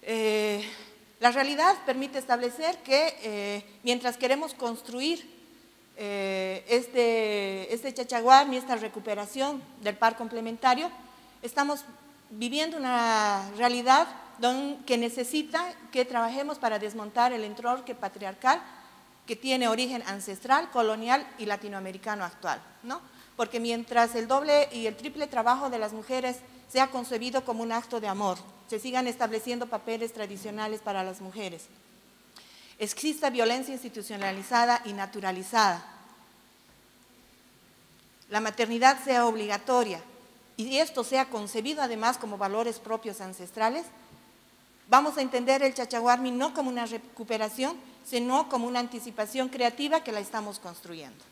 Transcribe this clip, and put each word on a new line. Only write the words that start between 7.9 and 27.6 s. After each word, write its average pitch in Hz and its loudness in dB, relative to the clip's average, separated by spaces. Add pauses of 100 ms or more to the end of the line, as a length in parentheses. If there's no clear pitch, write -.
chachahuarmi, 254 6
esta 254 -2
recuperación 214 -4 (200)
del 208 -2
par 226 4
complementario, 233 0 (540)
estamos 285 -2 (460)
viviendo 277 -2
una 220 2
realidad 247 4 (320)
don-, 269 0
que 240 2
necesita 302 -2 (200)
que 254 4
trabajemos 262 -2
para 220 0
desmontar 214 0
el 226 -4
entronque 240 -4
patriarcal 202 0 (680)
que 226 -4
tiene 262 2
origen 247 0
ancestral, 202 0
colonial 233 2 (120)
y 220 -6
latinoamericano 202 -6
actual, 165 -6 (220)
¿no? 262 -8 (360)
Porque 233 -2
mientras 233 2
el 226 -2
doble 294 6
y 233 -4
el 214 -4
triple 285 -8
trabajo 262 2
de 240 -4
las 214 -2
mujeres 247 -4 (320)
sea 262 4
concebido 247 -2
como 226 -4